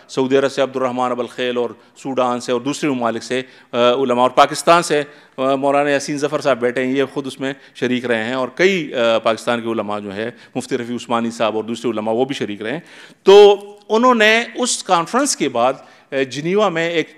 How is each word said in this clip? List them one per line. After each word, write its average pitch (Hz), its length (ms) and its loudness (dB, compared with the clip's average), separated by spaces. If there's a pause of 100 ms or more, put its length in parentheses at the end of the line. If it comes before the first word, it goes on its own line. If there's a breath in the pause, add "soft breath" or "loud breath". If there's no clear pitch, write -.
सऊदी 131 260 0
अरब 135 140 4
से 139 120 -4
अब्दुर्रहमान 127 500 -2
अबल 120 140 -4
खैल 123 320 -4
और 113 200 -4 (260 soft breath)
सूडान 127 360 -2
से 127 140 -4
और 120 80 -2
दूसरे 143 280 -4
ममालिक 117 340 -2
से, 127 180 -4
अ, 127 40 -10 (520 loud breath)
उलमा 123 260 2
और 127 60 4
पाकिस्तान 151 520 4
से, 156 180 0
अ, 143 60 -6 (340 loud breath)
मौलाना 139 500 0
यासीन 143 280 -2
ज़फ़र 143 240 -2
साहब 135 180 0
बैठे 123 220 -2
हैं, 127 140 -2
ये 135 100 2
ख़ुद 135 220 -8
उसमें 135 280 -8 (200 loud breath)
शरीक 123 300 -2
रहे 113 180 0
हैं 123 120 -4
और 127 220 -4
कई, 185 260 2
अ, 135 140 -10
पाकिस्तान 117 640 0
के 113 60 -6
उलमा 104 320 -4
जो 101 120 -10
है 113 240 -8 (200 loud breath)
मुफ्ती 131 200 -6
रफ़ी 120 200 -6
उस्मानी 117 360 -2
साहब 110 240 -2
और 110 80 -4
दूसरे 117 260 -6
उलमा 107 220 -4
वो 120 140 0
भी 139 80 -8
शरीक 104 280 -8
रहे 110 120 -8
हैं। 170 100 -10 (420 loud breath)
तो 202 480 8 (160)
उन्होंने 233 680 2
उस - 240 -4
कॉन्फ्रेंस 196 540 0
के 156 120 -2
बाद, 127 380 0 (280 loud breath)
अ, 135 100 0
जिनीवा 165 460 -2
में 165 220 -4
एक 156 160 -2 (100)